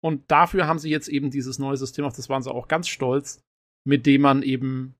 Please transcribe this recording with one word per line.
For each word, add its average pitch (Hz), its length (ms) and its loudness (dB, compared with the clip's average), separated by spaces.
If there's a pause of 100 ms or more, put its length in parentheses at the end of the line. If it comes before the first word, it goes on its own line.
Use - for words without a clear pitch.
Und 156 260 -4
dafür 170 360 4
haben 165 140 0
sie 156 100 -6
jetzt 151 180 -2
eben 139 220 -2
dieses 131 300 -6
neue 139 160 -2
System, 139 280 -6
auf 143 120 -6
das 127 120 -14
waren 135 140 -2
sie 131 100 -8
auch 123 160 -8
ganz 165 200 -2
stolz, 135 520 -4 (460)
mit 135 200 2
dem 139 160 6
man 139 200 4
eben 131 580 -4